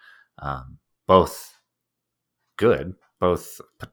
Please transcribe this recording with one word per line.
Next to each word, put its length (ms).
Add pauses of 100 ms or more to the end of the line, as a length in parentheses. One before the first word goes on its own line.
(400)
Um, 400 (280)
both 460 (1040)
good, 380 (240)
both, 420 (320)